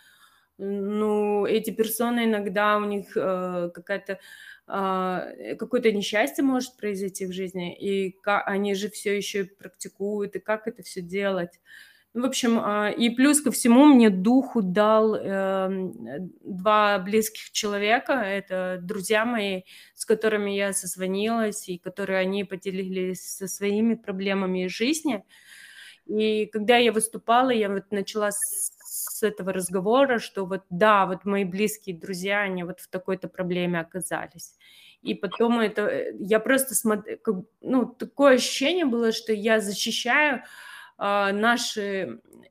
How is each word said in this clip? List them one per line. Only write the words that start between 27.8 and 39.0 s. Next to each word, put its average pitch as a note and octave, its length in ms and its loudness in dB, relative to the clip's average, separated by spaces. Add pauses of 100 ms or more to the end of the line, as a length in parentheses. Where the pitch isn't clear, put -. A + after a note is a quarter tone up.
начала G#3 400 -2
с - 400 -6 (380)
с - 120 -8
этого G3+ 300 -2
разговора, G3 640 2
что - 280 -6
вот F#3+ 240 -6
да, G3 360 4
вот F3+ 180 -6
мои G3+ 200 0
близкие F#3+ 520 -4
друзья, F#3+ 460 -4
они F#3 220 -4
вот F3+ 160 -10
в - 80 -20
такой-то F#3 400 -6
проблеме F3 520 -2
оказались. - 760 -10 (460)
И G#3+ 120 -4
потом A#3 460 0
это, G#3 280 0
э, - 320 -4
я G#3+ 200 2
просто C4 340 2
смот-, G#3+ 340 0
э, A3+ 80 -8
как, G#3 200 -2 (240)
ну, B3 260 0
такое - 500 4
ощущение D#4+ 500 0
было, A#3 260 2